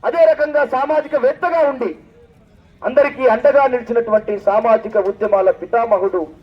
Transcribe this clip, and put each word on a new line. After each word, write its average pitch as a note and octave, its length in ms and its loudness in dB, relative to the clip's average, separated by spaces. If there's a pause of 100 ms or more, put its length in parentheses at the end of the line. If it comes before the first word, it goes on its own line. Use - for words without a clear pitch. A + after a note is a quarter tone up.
అదే C#4+ 260 -2
రకంగా D4+ 340 0 (120)
సామాజిక D4 400 -2 (100)
వేత్తగా E4+ 340 0 (120)
ఉండి, B3 180 -6 (920)
అందరికీ C4+ 500 0
అండగా C#4 300 2 (100)
నిలిచినటువంటి A3+ 600 -2 (120)
సామాజిక A3 500 0 (140)
ఉద్యమాల G3 480 0
పితామహుడు G3 640 -2 (200)